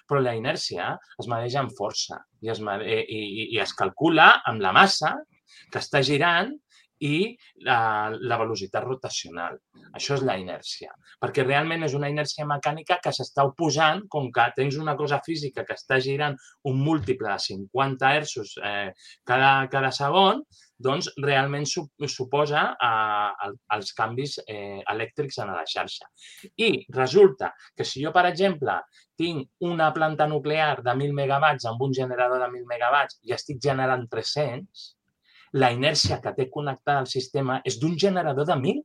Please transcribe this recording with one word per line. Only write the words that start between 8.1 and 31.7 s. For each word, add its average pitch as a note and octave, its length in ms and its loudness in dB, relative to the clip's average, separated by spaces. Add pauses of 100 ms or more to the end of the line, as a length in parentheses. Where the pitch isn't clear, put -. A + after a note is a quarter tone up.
velocitat A2 420 -4
rotacional. F2 800 -8 (320)
Això - 260 -4
és C3 80 -2
la A2+ 100 2
inèrcia, F2 540 -10 (320)
perquè C3+ 240 0
realment D#3+ 400 0
és C3 80 -2
una C#3+ 160 -2
inèrcia D3 360 -4
mecànica D3+ 520 -2
que D3+ 160 -4
s'està C#3 320 0
oposant, D#3 640 2
com C3+ 260 -4
que A#2+ 180 4
tens C3+ 260 0
una D#3 200 -2
cosa C#3+ 240 0
física D3 420 -6
que A2+ 140 -8
està C3 240 0
girant C#3 320 -2 (300)
un C3+ 180 0
múltiple C3+ 480 0
de F#2+ 80 0
cinquanta C3 800 0
hertzos, C3+ 420 -6
eh, G2+ 320 -4 (340)
cada, C3+ 280 4 (160)
cada C3+ 260 0
segon, F#3+ 480 4 (340)
doncs C3+ 400 -2
realment C#3 540 0
su-, D#3+ 160 -4 (220)
suposa, D3 640 0
eh, G#2+ 720 0
el, G2+ 100 -10 (140)
els G#2+ 240 -4
canvis, A#2+ 540 -4
eh, G2+ 340 -10
elèctrics A2+ 560 -6
en G2+ 160 -6
la E2 120 -6
xarxa. - 440 -8 (460)
I A3 160 2 (180)
resulta C3 640 6 (240)
que B2+ 80 -2
si - 180 -6
jo, D#3 80 -4
per F3+ 140 6
exemple, D#3+ 480 2 (400)
tinc E3 320 -4 (140)
una E3 340 2
planta D#3 320 2
nuclear D3+ 560 0
de B2 160 0
mil C#3+ 160 -2
megawatts C#3 560 2
amb A#2+ 120 -4